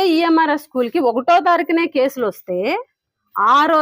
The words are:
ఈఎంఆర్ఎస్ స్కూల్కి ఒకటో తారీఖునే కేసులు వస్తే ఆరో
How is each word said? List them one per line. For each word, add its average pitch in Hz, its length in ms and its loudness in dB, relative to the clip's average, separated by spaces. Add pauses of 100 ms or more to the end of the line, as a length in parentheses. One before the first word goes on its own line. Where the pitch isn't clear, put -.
ఈఎంఆర్ఎస్ 320 580 0
స్కూల్కి 254 360 -4
ఒకటో 262 400 2
తారీఖునే 339 460 0
కేసులు 262 400 -2
వస్తే 185 300 -6 (920)
ఆరో 311 300 2